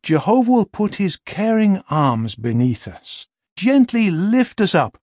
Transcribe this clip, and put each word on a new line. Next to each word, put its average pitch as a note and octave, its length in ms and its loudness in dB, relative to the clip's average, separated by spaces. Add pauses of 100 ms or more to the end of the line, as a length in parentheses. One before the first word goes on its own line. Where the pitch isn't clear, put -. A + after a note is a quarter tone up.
Jehovah A3+ 480 0
will A#3 160 2
put - 300 -4
his G3 200 -2
caring G#3+ 720 0
arms A#2+ 460 0
beneath A#2 540 -2
us, - 400 -18 (280)
gently A#3+ 540 2
lift G#3+ 500 0
us G3 140 2
up C3 280 0